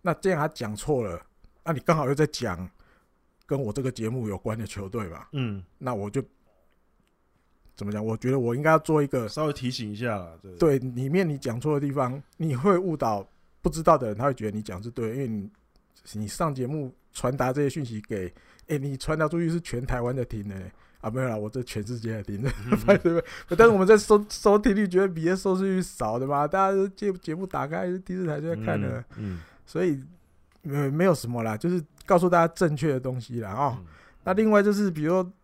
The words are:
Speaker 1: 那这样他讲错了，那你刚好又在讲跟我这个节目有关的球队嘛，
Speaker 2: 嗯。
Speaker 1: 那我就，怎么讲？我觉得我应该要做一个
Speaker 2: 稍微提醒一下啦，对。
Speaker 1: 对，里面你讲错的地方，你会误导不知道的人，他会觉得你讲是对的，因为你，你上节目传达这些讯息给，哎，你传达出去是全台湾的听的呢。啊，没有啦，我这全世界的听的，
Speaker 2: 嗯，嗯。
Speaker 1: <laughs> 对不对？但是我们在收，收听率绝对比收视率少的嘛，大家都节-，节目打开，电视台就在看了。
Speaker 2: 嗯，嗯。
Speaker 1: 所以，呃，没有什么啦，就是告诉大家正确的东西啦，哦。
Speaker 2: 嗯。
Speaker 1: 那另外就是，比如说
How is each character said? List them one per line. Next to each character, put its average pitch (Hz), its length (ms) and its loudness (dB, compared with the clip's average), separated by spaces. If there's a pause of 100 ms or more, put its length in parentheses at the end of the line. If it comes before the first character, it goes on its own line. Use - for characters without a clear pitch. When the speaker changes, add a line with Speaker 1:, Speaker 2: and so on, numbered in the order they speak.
Speaker 1:
那 175 100 0
这 - 160 -2
样 165 100 2
他 151 100 0
讲 107 260 -8
错 131 280 0
了， 87 160 -6 (440)
那 165 100 -4
你 127 60 -2
刚 151 180 2
好 139 100 0
又 143 60 0
在 147 140 4
讲 92 420 -6 (800)
跟 139 120 -2
我 107 140 -4
这 139 80 -4
个 127 100 -2
节 110 160 -6
目 117 200 -4
有 98 100 -6
关 110 180 -4
的 113 80 -8
球 98 240 -8
队 104 200 -6
嘛， 80 240 -14
Speaker 2:
嗯。 110 320 -6 (160)
Speaker 1:
那 127 160 -6
我 101 120 -6
就， 135 160 -4 (1500)
怎 - 80 -12
么 104 80 -6
讲？ 104 140 -4
我 110 100 -2
觉 123 140 -4
得 135 80 2
我 117 180 0
应 143 60 -4
该 156 80 4
要 160 80 8
做 156 240 2
一 139 60 0
个 120 200 -2
Speaker 2:
稍 151 180 -4
微 147 80 -2
提 123 180 -4
醒 110 200 -8
一 104 40 -8
下 110 240 -4
啦， 85 200 -14
对。 92 180 -20
Speaker 1:
对， 147 200 4
里 127 320 -4
面 180 180 2
你 147 80 -2
讲 123 240 -6
错 147 200 0
的 143 60 -2
地 143 60 -2
方， 135 300 -2 (160)
你 160 180 -2
会 175 220 2
误 180 180 -2
导 107 320 -2 (360)
不 175 80 2
知 160 100 -8
道 160 160 6
的 120 120 -2
人， 101 60 -4
他 120 100 -4
会 139 100 2
觉 107 160 -4
得 101 40 -10
你 107 60 -4
讲 98 200 -10
是 117 100 -12
对 113 180 -4
的， 117 60 -6
因 135 40 -6
为 135 80 -4
你， 107 240 -6 (640)
你 107 140 -6
上 151 260 -2
节 127 140 -4
目 143 260 -6 (180)
传 127 240 -2
达 127 160 0
这 143 120 0
些 139 40 2
讯 143 160 -4
息 113 180 -8
给， 95 300 -6 (360)
哎， 151 100 -2
你 139 180 -4
传 156 220 -2
达 156 100 2
出 170 120 -2
去 170 100 0
是 170 100 -2
全 123 240 -6
台 127 180 -2
湾 120 140 -2
的 127 80 -2
听 104 240 -8
的 95 120 -10
呢。 92 60 -12 (340)
啊， 110 120 -6
没 127 100 -2
有 127 80 0
啦， 110 80 -4
我 107 100 -6
这 123 140 -6
全 107 240 -8
世 120 140 -8
界 113 140 -6
的 104 100 -8
听 104 180 -8
的， 139 80 0 (160)
Speaker 2:
嗯， 120 60 -2
嗯。 - 260 6
Speaker 1:
<laughs> - 0 -
对 170 160 2
不 170 80 2
对？ - 20 -12 (260)
但 175 100 0
是 233 80 12
我 214 100 8
们 190 80 6
在 220 100 12
收， 208 340 6
收 208 280 4
听 208 180 4
率 208 120 2
绝 180 100 2
对 196 100 4
比 170 280 0
收 190 200 0
视 190 200 0
率 185 40 2
少 117 380 -4
的 131 80 -2
嘛， 143 220 0
大 190 240 2
家 196 40 0
都 196 120 2
节-， 190 340 -4
节 156 140 -6
目 190 100 -6
打 139 220 -6
开， 175 180 -4 (140)
电 180 200 -8
视 185 60 -4
台 147 160 -4
就 160 80 -6
在 170 60 -2 (100)
看 - 160 -2
了。 120 180 -4 (160)
Speaker 2:
嗯， 98 220 -8
嗯。 - 20 -12 (240)
Speaker 1:
所 175 220 -4
以， 139 180 -2 (600)
呃， 143 260 -2
没 156 140 0
有 185 100 6
什 120 160 -2
么 120 140 -4
啦， 110 120 -2
就 165 140 -2
是 180 100 0 (280)
告 190 100 6
诉 180 100 6
大 170 200 6
家 165 40 -2
正 156 240 2
确 147 160 0
的 131 80 0
东 127 220 -6
西 120 200 -8
啦， 98 120 -8
哦。 131 260 0
Speaker 2:
嗯。 90 60 -16 (380)
Speaker 1:
那 185 100 0
另 214 160 4
外 208 140 8
就 208 100 4
是， 202 160 2
比 151 140 -4
如 156 60 0
说 185 240 0 (100)